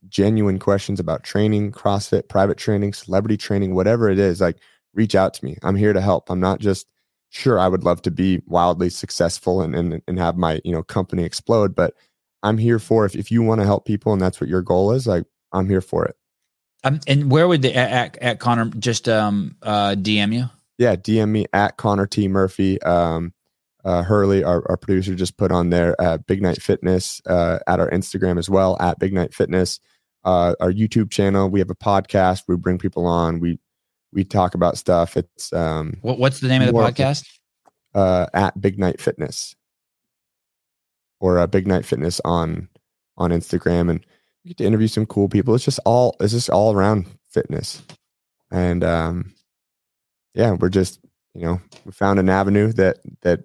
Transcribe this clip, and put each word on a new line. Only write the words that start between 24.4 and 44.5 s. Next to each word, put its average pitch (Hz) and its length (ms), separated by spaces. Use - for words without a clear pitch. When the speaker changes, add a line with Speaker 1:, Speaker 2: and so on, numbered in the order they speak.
Speaker 1:
our, 87 240
our 90 80
producer, 95 380
just 90 220
put 95 160
on 87 180
there, 87 300
uh, 85 180
Big 98 240
Night 90 180
Fitness, - 680
uh, 87 420
at 90 120
our 90 100
Instagram 92 480
as 82 120
well, 95 300
at 87 180
Big 95 140
Night 90 220
Fitness. 92 460
Uh, 87 360
our 90 120
YouTube 107 380
channel, 98 400
we 98 80
have 95 120
a 90 40
podcast. 95 720
We 92 100
bring 90 220
people 87 280
on. 85 340
We, 85 180
we 98 120
talk 92 300
about 87 240
stuff. 85 380
It's, - 360
um, 80 480
Speaker 2:
What, 120 200
what's 131 180
the 135 80
name 131 160
of 127 60
the 120 40
Speaker 1:
more 117 120
Speaker 2:
podcast? 135 420
Speaker 1:
Uh, 92 420
at 95 260
Big 98 180
Night 92 220
Fitness. - 560
Or, 90 220
uh, 87 80
Big 95 180
Night 98 180
Fitness 78 400
on, 85 440
on 90 140
Instagram, 85 600
and 82 160
we 175 60